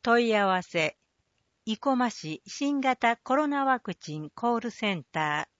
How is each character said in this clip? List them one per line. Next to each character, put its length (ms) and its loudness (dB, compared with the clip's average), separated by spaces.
問 240 4
い 80 2
合 120 4
わ 160 2
せ、 340 -2
生 100 -2
駒 320 0
市 380 -8
新 340 -2
型 360 2
コ 180 -2
ロ 120 2
ナ 180 0
ワ 140 2
ク 140 -8
チ 240 -10
ン 140 -10
コ 240 0
ー 40 -2
ル 120 -6
セ 240 -2
ン 80 -8
タ 440 -2
ー。 120 -20